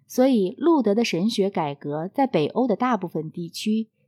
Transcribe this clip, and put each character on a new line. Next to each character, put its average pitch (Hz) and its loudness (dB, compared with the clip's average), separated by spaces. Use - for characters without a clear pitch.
所 - 0
以 214 2
路 311 2
德 208 2
的 233 0
神 185 0
学 202 0
改 156 -4
革 151 -6
在 269 0
北 165 2
欧 247 0
的 226 2
大 247 0
部 185 -6
分 156 -6
地 175 -10
区 214 -4